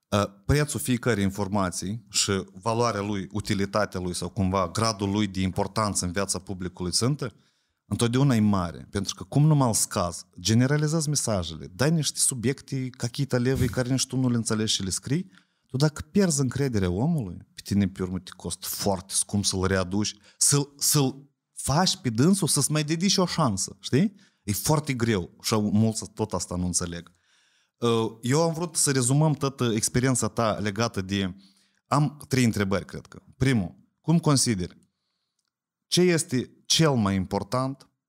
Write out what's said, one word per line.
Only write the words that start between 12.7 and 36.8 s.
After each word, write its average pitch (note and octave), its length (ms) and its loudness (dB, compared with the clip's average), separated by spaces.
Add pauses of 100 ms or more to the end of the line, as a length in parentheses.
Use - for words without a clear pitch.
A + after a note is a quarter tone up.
cachita B2+ 480 -4
levei B2+ 320 0
care B2 200 -2
nici C3 180 0
tu C3 100 -6
nu B2+ 120 2
le A#2+ 60 0
înțelegi A2 380 0
și G2 100 -2
le F#2+ 60 -4
scrii, D3+ 420 -4 (360)
tu B2+ 100 -6
dacă D3+ 240 0 (100)
pierzi F3 300 2
încrederea B2 480 0
omului, G#2+ 460 -2 (180)
pe - 100 -20
tine G2+ 240 2
pe F#2+ 160 -8
urmă F#2 160 -4
te - 160 -16
costă - 320 -10
foarte - 460 -2
scump - 320 -2
să-l F#2+ 220 0
readuci, F#2+ 480 0 (220)
să-l, - 400 2
să-l - 520 0 (240)
faci E3 440 0
pe - 120 -4
dânsul D3+ 380 4
să-ți C#3+ 240 0
mai D3+ 120 0
dedici E3 340 0
o F#3 80 2
șansă, B2+ 540 -2
știi? E3+ 360 2 (280)
E - 100 -2
foarte D3 400 0
greu A2+ 380 0 (100)
și - 120 -4
au-, G#2 180 2
mulți G#2+ 420 2
tot A2 200 -4
asta F2+ 220 -6
nu F2+ 100 -2
înțeleg. F2 460 -6 (640)
Uh, A2+ 440 0
eu C#3 200 2
am E3 120 2
vrut E3 220 -6
să - 160 0
rezumăm C#3 420 2
toată B2+ 400 -2
experiența A#2+ 540 0
ta A2 240 0
legată G#2 500 -2
de... F#2+ 340 -2 (520)
Am C#3+ 400 0
trei B2+ 160 2
întrebări, G2+ 420 0
cred - 200 -14
că. - 160 -20 (160)
Primul, A#2+ 380 0 (260)
cum E3 180 2
consideri? A#2+ 580 0 (1080)
Ce - 140 2
este D#3+ 500 2 (140)
cel D#3+ 260 4